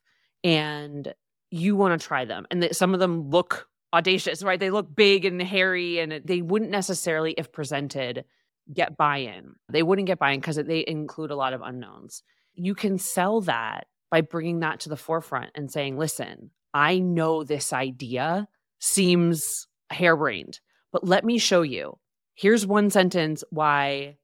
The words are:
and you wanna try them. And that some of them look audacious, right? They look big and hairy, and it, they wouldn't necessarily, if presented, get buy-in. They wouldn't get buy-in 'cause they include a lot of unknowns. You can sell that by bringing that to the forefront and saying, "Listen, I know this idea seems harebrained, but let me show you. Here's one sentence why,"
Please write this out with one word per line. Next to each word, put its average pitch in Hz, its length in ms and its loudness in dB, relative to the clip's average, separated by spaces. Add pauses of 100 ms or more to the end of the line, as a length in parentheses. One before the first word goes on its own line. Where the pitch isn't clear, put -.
(440)
and 147 680 -2 (380)
you 180 240 0
wanna 180 240 4
try 135 260 -4
them. 104 240 -10
And 175 140 0
that 165 120 0
some 190 200 2
of 180 40 0
them 170 300 0
look - 400 0 (240)
audacious, 170 480 0
right? 185 180 0
They 190 120 0
look 190 240 -2
big 196 280 6
and 180 160 -2
hairy, 180 600 0
and 156 140 -4
it, 151 120 -10
they 175 160 0
wouldn't 196 300 0
necessarily, 165 600 -2
if - 180 -8
presented, 135 760 -6 (480)
get 165 240 -2
buy-in. 127 560 -2 (160)
They 156 140 2
wouldn't 190 240 2
get 185 100 0
buy-in 139 240 2
'cause 156 140 -4
they 160 320 -2
include 151 420 -6
a 147 60 -8
lot 131 180 -2
of 127 80 -8
unknowns. 117 640 -14 (320)
You 185 180 -4
can 190 240 -2
sell 196 440 0
that 117 440 -4 (240)
by 165 120 4
bringing 165 400 -2
that 156 180 -2
to - 100 -12
the 151 80 -6
forefront 156 560 -4
and 139 160 -8
saying, 139 280 -4
"Listen, 147 520 -6 (240)
I 151 240 4
know 165 460 2
this 139 280 -4
idea 131 760 -2 (320)
seems 175 880 2 (240)
harebrained, 151 680 0 (320)
but 180 120 -2
let 185 200 4
me 233 140 2
show 190 240 4
you. 98 380 -6 (340)
Here's 208 320 4
one 208 240 4
sentence 175 640 2
why," 143 720 0